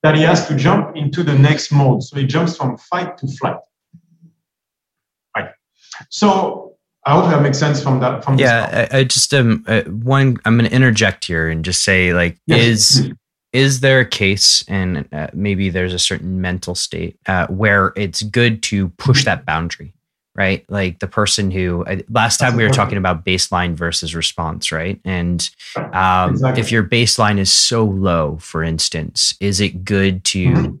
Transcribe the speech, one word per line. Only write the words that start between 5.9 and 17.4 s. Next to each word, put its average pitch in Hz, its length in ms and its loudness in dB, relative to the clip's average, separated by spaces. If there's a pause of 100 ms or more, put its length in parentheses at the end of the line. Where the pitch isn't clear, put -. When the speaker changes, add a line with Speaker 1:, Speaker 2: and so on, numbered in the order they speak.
Speaker 1:
So - 680 -2 (320)
I 139 60 2
hope 175 180 4
that 147 100 2
makes 139 180 2
sense 143 220 0
from 131 200 0
that, 127 240 -4
from 135 120 0
this 135 100 4
Speaker 2:
Yeah, 117 220 2
Speaker 1:
part. 117 260 -2
Speaker 2:
I, 135 40 4
I 135 60 4
just, - 280 0
um, 117 360 2
uh, 110 140 2
one, 123 640 0
I'm 113 120 4
gonna 117 140 2
interject 113 560 2
here 80 220 0
and 80 160 -4
just 90 200 -2
say, 90 280 4
like, 87 240 0 (100)
Speaker 1:
Yes. 117 520 4
Speaker 2:
is, 135 140 0 (400)
is 135 280 2
there 135 200 6
a 123 60 2
case, - 600 2
and, 90 460 -4
uh, 76 200 -6
maybe 98 380 -2
there's 90 240 -2
a 87 60 -4
certain 92 400 -4
mental 90 340 -4
state, - 420 -8 (100)
uh, 92 200 0